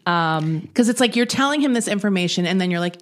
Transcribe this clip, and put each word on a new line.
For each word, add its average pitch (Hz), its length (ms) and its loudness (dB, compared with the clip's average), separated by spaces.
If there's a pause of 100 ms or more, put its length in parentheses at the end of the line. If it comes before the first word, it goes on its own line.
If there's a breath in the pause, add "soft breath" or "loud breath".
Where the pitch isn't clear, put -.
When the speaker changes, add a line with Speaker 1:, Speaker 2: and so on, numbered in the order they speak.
Speaker 1:
Um, 160 680 0
Speaker 2:
'Cause 233 160 4
it's 240 100 0
like, 240 160 2
you're 233 100 2
telling 277 360 0
him 277 120 2
this 233 140 0
information, 190 580 0
and 185 140 0
then 180 120 0
you're 175 100 -2
like, 175 200 -4